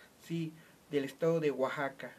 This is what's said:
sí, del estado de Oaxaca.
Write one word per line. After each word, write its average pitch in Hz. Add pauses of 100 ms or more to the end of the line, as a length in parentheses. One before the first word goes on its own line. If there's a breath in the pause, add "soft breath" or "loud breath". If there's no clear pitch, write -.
(200 loud breath)
sí, 165 (380 loud breath)
del 139
estado 165
de 151
Oaxaca. 131